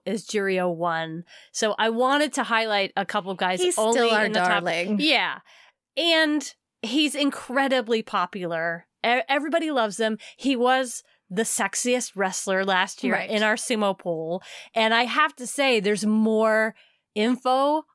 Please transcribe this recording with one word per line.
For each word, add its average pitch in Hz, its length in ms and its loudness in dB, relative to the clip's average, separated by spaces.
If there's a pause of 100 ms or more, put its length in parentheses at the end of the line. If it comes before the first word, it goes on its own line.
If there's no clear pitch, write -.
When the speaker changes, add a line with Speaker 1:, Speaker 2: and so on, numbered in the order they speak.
Speaker 1:
is 185 200 -4
Juryo 185 480 0
one. 165 500 -4 (280)
So 214 260 0
I 220 120 2
wanted 262 440 2
to 262 80 -2
highlight 214 540 0
a 196 80 -2
couple 196 260 -4
of 180 60 -6
guys 185 240 0
Speaker 2:
He's 359 180 2
Speaker 1:
only 226 200 2
Speaker 2:
still 233 140 2
our 214 120 2
Speaker 1:
in 214 80 -2
the 214 80 0
top 180 80 2 (160)
Speaker 2:
darling. 180 340 -2
Speaker 1:
Yeah. 233 420 2 (540)
And 311 600 0 (260)
he's 262 340 0
incredibly 262 880 0
popular. 170 840 -4 (180)
E-, 240 240 2
everybody 294 420 0
loves 226 300 0
him. 220 160 0 (220)
He 269 180 0
was 254 460 0 (280)
the 196 120 -2
sexiest 240 720 -2
wrestler 190 480 -2
last 190 400 0
year 127 100 2
Speaker 2:
Right. 208 140 -4
Speaker 1:
in 214 140 0
our 220 140 2
sumo 208 420 -2
pool. 165 440 -6 (320)
And 220 200 2
I 233 100 4
have 285 320 0
to 247 100 -12
say, 262 320 2
there's 208 280 0
more 220 680 2 (400)
info 254 680 2 (100)